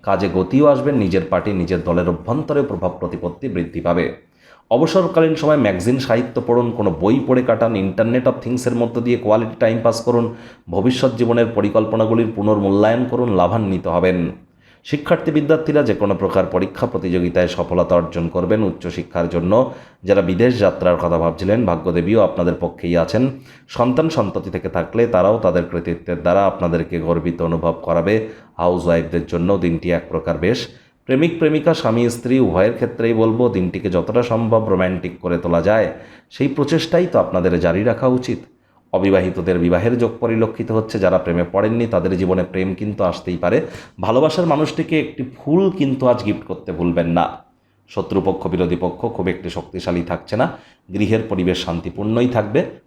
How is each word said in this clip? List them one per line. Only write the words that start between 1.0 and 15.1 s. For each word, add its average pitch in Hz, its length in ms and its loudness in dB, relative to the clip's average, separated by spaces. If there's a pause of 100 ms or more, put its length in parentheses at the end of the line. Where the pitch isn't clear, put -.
পার্টি, 104 220 0
নিজের 87 320 -2
দলের 87 240 0
অভ্যন্তরে 139 540 -2
প্রভাব 90 380 -4
প্রতিপত্তি 87 480 -8
বৃদ্ধি 85 320 -6
পাবে। 87 520 -2 (380)
অবসরকালীন 160 640 2
সময় 151 220 2
ম্যাগাজিন, 107 420 2
সাহিত্য 120 480 -2
পড়ুন, 120 240 2
কোনো 104 300 0
বই 110 260 4
পড়ে 127 160 4
কাটান, 117 320 2
Internet 113 500 0
of 127 80 2 (120)
Things-এর 123 300 -2
মধ্য 117 260 0
দিয়ে 120 160 0
কোয়ালিটি 113 420 0
টাইম 117 240 2
পাস 117 180 2
করুন, 117 340 0 (360)
ভবিষ্যৎ 120 460 2
জীবনের 117 300 2
পরিকল্পনাগুলির 110 920 2
পুনর্মূল্যায়ন 104 760 2
করুন, 120 240 0
লাভান্বিত 92 520 0
হবেন। 87 440 2 (540)
শিক্ষার্থী 156 460 -2